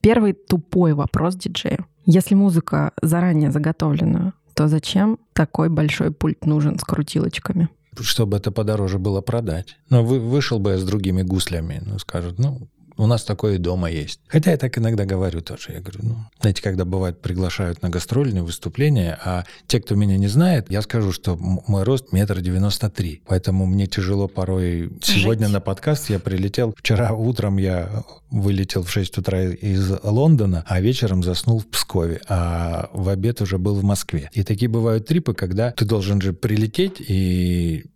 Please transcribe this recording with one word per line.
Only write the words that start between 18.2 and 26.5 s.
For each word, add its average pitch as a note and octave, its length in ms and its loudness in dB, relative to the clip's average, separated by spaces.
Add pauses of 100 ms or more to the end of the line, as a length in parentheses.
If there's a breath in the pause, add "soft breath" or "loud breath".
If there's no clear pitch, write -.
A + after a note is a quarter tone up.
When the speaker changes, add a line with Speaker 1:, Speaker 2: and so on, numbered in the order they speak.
Speaker 2:
выступления, F2+ 840 0
а F2+ 180 -2 (220 loud breath)
те, - 160 0
кто - 140 -2
меня G2+ 240 2
не G2+ 80 2
знает, C#3+ 420 2
я G2+ 140 -2
скажу, G#2 280 0
что F#2 220 -4
м-, F2+ 320 -2
мой G2+ 160 2
рост B2+ 320 0
метр F#2+ 280 2
девяносто F#2+ 500 0
три. E2+ 340 -6
Поэтому F#2+ 400 0
мне F#2+ 220 2
тяжело G2 400 -2
порой. F2+ 640 -2 (100)
Сегодня G#2 460 2
Speaker 3:
Жить. G#2 60 0
Speaker 2:
на G2 80 0
подкаст C#3+ 500 -2
я G2 80 0
прилетел. G2 580 -2